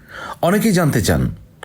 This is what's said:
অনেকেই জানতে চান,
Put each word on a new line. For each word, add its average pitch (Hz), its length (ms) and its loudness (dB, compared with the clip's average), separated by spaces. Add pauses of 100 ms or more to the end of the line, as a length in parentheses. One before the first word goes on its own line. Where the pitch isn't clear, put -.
(420)
অনেকেই 208 300 2
জানতে 170 300 2
চান, 73 280 0 (340)